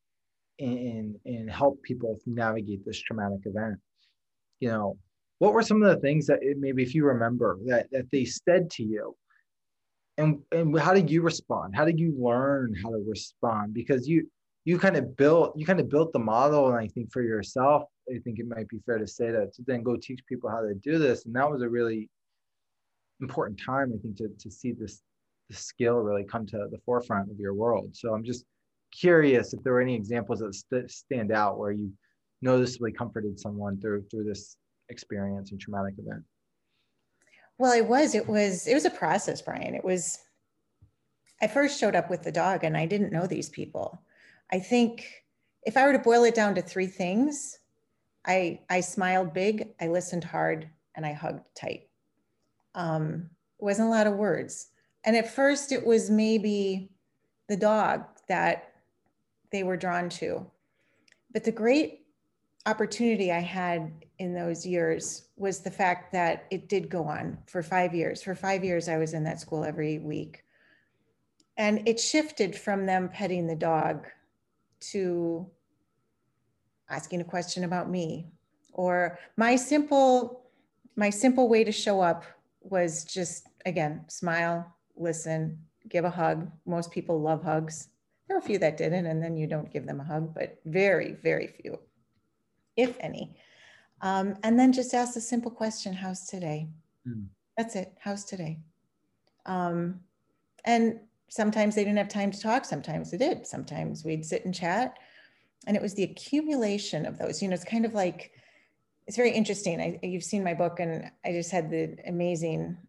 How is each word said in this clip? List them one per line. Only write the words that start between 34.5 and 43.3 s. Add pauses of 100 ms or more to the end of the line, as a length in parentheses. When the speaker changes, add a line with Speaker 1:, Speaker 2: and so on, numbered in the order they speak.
Speaker 1:
experience
and
traumatic
event. (1400)
Speaker 2:
Well,
it
was,
it
was,
it
was
a
process,
Brian.
It
was, (1200)
I
first
showed
up
with
the
dog
and
I
didn't
know
these